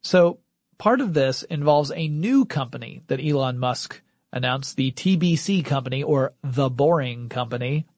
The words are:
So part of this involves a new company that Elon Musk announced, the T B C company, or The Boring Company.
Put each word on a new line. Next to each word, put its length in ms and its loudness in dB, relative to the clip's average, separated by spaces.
So 380 4
part 240 2
of 120 -2
this 300 0
involves 480 2
a 160 -4
new 380 2
company 640 -8
that 160 -2
Elon 340 0
Musk 440 -4
announced, 440 -4
the 160 0
T 260 2
B 180 2
C 280 0
company, 400 -4
or 300 0
The 260 0
Boring 600 0
Company. 560 -4